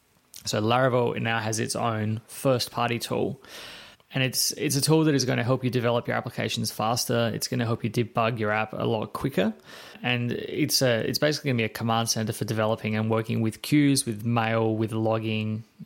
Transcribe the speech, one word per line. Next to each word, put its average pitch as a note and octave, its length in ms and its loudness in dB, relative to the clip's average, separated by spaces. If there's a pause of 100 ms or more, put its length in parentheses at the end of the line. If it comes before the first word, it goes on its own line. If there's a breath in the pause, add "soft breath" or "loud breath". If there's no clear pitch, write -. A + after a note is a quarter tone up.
(440)
So - 180 -2
Laravel A#2+ 600 2
now A2+ 180 0
has A2 200 -2
its A#2 180 -4
own A2 500 -2
first-party A#2+ 720 0
tool. - 420 -4 (720 loud breath)
And C3 120 0
it's, - 260 -2
it's C3+ 240 -2
a C#3 60 2
tool D#3 240 4
that D3+ 100 4
is C3+ 80 2
gonna B2+ 200 0
help B2+ 200 2
you B2+ 60 0
develop A#2+ 360 0
your A#2 120 -2
applications A2+ 520 -4
faster. A#2 640 0
It's - 140 -4
gonna B2 160 -2
help A#2 180 0
you A#2+ 80 -2
debug A2+ 500 0
your G#2+ 120 0
app A2 220 -2
a G2 100 -4
lot A#2 300 -2
quicker. - 400 -2 (500 loud breath)
And A#2+ 300 0
it's - 480 -2
a, A#2+ 260 2
it's G#3 100 0
basically D3 340 0
gonna A#2 80 2
be A2+ 40 2
a G#2+ 60 0
command A2+ 400 0
center A2 240 -2
for - 100 -8
developing A2 540 0
and A2 120 0
working A2+ 300 0
with A2 220 0
queues, C#3+ 440 4
with A2 200 -4
mail, A2+ 500 2
with A2 160 0
logging, A2 720 0 (220)